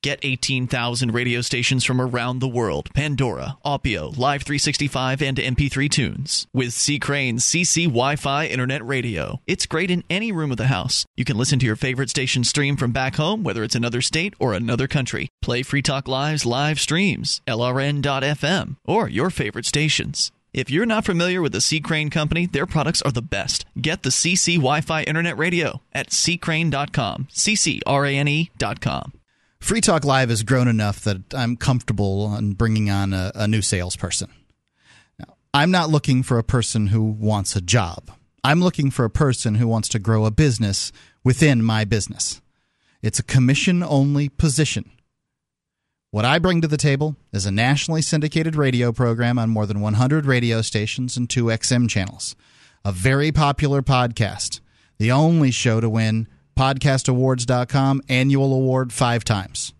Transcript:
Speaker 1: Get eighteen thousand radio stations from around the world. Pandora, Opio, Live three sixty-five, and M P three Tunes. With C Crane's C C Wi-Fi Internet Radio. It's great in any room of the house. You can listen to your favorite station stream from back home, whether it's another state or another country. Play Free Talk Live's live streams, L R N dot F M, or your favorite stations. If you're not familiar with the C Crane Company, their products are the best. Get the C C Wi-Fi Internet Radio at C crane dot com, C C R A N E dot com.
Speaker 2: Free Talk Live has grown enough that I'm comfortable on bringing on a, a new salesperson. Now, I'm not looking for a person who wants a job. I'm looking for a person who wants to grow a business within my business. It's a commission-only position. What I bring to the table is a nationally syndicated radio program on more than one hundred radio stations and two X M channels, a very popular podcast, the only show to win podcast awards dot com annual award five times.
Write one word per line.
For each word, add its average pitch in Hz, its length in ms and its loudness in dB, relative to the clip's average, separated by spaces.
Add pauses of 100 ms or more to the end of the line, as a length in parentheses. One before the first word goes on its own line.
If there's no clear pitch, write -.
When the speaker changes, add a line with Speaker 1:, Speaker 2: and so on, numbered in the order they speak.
Speaker 1:
Get 143 200 -4
eighteen 131 420 -4
thousand 120 480 -2
radio 120 280 -2
stations 120 420 -2
from 127 180 0
around 123 380 -2
the 131 80 -2
world. 110 480 -2
Pandora, 135 680 -2
Opio, 123 540 -4
Live 135 240 2
three 147 160 -4
sixty-five, 135 640 -2
and 135 180 -2
M 127 140 -2
P 139 160 2
three 139 200 -2
Tunes. 131 640 -2
With 123 220 -2
C - 240 0
Crane's 135 480 -2
C 175 180 0
C 170 220 2
Wi-Fi 139 600 0
Internet 127 360 -4
Radio. 117 600 -4
It's - 220 -4
great 175 240 -2
in 180 180 -2
any 214 220 -2
room 156 180 -2
of 123 80 -4
the 110 80 -2
house. 127 400 0 (100)
You 131 80 -4
can 123 140 -2
listen 127 220 0
to 131 80 2
your 107 80 0
favorite 127 340 -4
station 131 340 -2
stream 143 340 0
from 123 140 -2
back 131 260 -2
home, 196 260 -2
whether 110 200 -4
it's 104 120 -4
another 120 260 -2
state 170 380 -2
or 113 160 0
another 120 320 -2
country. - 420 -4 (100)
Play 123 220 -2
Free 139 220 -2
Talk 139 240 0
Live's 143 400 -2
live 143 320 0
streams, 165 640 0
L 117 160 -2
R 127 180 0
N 143 220 -2
dot 135 220 0
F 143 200 -2
M, 147 400 -2
or 185 240 0
your 147 220 -2
favorite 117 380 -6
stations. - 640 -2 (200)
If 127 200 -4
you're 190 160 2
not 220 180 0
familiar 180 380 0
with 135 80 0
the 104 100 -2
C 160 180 0
Crane 151 300 -2
Company, 160 380 0
their 151 180 -2
products 160 380 -2
are 135 80 0
the 117 100 -2
best. - 440 -6 (140)
Get 156 220 -2
the 135 80 -2
C 175 260 0
C 175 200 2
Wi-Fi 151 480 0
Internet 160 340 -2
Radio 165 460 -2 (100)
at 139 180 -6
C - 260 0
crane 160 340 0
dot 143 200 -4
com, 131 380 -2
C - 260 0
C - 300 0
R 139 220 2
A 143 100 0
N 143 100 2
E 151 300 0
dot 113 240 -4
com. - 320 -4 (460)
Speaker 2:
Free 220 200 0
Talk 165 240 4
Live 131 260 4
has 113 120 0
grown 123 260 4
enough 107 340 2
that 98 340 -4
I'm 120 200 -2
comfortable 101 680 0
on 104 300 -2
bringing 110 360 2
on 98 240 0
a, 92 220 -4
a 104 120 -2
new 107 140 2
salesperson. 90 680 -4 (880)
Now, - 160 -20 (180)
I'm 147 160 4
not 170 220 2
looking 135 320 2
for 120 160 2
a 113 40 0
person 110 440 0
who 110 160 2
wants 107 520 -2
a 95 60 0
job. 87 480 -2 (340)
I'm 151 160 2
looking 175 300 2
for 123 160 0
a 107 60 0
person 123 440 2
who 117 120 2
wants 113 220 0
to 113 100 -2
grow 110 260 2
a 110 60 2
business 110 600 2 (320)
within 127 400 6
my 110 220 2
business. - 560 -4 (600)
It's 110 160 -2
a - 40 -4
commission-only 143 1080 2
position. 147 600 0 (1200)
What 107 160 0
I 151 140 4
bring 170 220 4
to 160 60 0
the 151 80 0
table 147 400 2 (160)
is 98 140 -2
a 101 60 0
nationally 139 500 2
syndicated 160 540 0
radio 123 360 2
program 120 460 0
on 113 140 0
more 107 160 0
than 101 120 -2
one 107 140 0
hundred 135 320 2
radio 120 380 2
stations 113 540 -4
and 123 120 -2
two 117 220 0
X 113 200 -2
M 123 160 4
channels, - 480 -4 (480)
a 101 80 -2
very 135 400 2
popular 143 520 2
podcast, 117 760 0 (380)
the 110 140 2
only 151 400 4
show 113 280 2
to 113 80 0
win 110 400 0 (260)
podcast 135 540 2
awards 127 380 2
dot 123 240 0
com 135 400 2
annual 135 440 4
award 131 380 0
five 120 320 0
times. - 560 -2